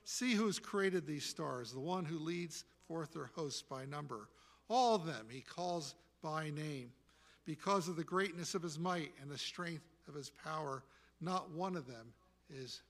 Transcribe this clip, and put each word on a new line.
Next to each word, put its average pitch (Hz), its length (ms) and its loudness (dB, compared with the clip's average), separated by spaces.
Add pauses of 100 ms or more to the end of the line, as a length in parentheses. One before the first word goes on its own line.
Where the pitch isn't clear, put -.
see 247 280 2
who 214 120 6
has 202 140 4
created 190 460 2
these 147 200 -2
stars, 123 480 -2
the 131 60 -6
one 180 260 0
who 160 140 -2
leads 170 440 -2 (240)
forth 165 240 -4
their 143 240 -6
hosts 147 260 -2
by 131 240 -6
number. 135 440 -6 (400)
All 233 260 8
of 170 100 4
them 117 240 -2
he 127 120 -8
calls 170 540 -2 (260)
by 156 300 0
name. 143 420 -4 (500)
Because 175 460 2
of 165 80 -2
the 165 60 0
greatness 175 520 0
of 180 60 2
his 160 180 -2
might 170 400 0
and 139 100 -10
the 143 80 -6
strength 170 460 -4 (240)
of 151 60 -14
his 143 160 -8
power, 151 560 -4 (340)
not 185 300 0
one 180 260 0
of 151 100 -2
them 117 280 -10 (360)
is 131 400 -8